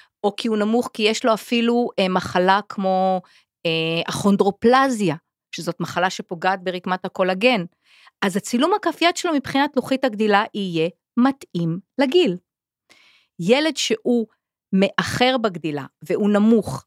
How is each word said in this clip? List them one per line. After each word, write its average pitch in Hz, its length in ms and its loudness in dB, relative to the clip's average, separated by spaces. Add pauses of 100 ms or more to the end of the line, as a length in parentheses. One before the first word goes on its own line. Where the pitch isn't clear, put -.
(240)
או 202 120 -2
כי - 120 -4
הוא 220 80 0
נמוך 220 360 0
כי 220 100 -4
יש 220 220 0
לו 226 100 4
אפילו, 233 540 0 (100)
אה, 190 100 2
מחלה 185 600 2
כמו, 190 520 0 (460)
אה, 170 40 0 (360)
הכונדרופלזיה, 208 1120 2 (380)
שזאת 165 260 -6
מחלה 175 300 -2
שפוגעת 185 540 -4
ברקמת 185 400 -4
הקולגן, 190 600 0 (580)
אז 202 140 0
הצילום 262 380 0
הכף 381 260 -2
יד 339 160 2
שלו 349 180 -4
מבחינת 285 420 -2
לוחית 262 280 -2
הגדילה 208 400 2 (100)
יהיה 175 340 -2 (280)
מתאים 185 640 -2 (200)
לגיל. 269 380 2 (1040)
ילד 269 360 2
שהוא 233 500 -2 (460)
מאחר 196 680 0
בגדילה, 165 460 -4 (180)
והוא 185 280 0
נמוך 208 560 2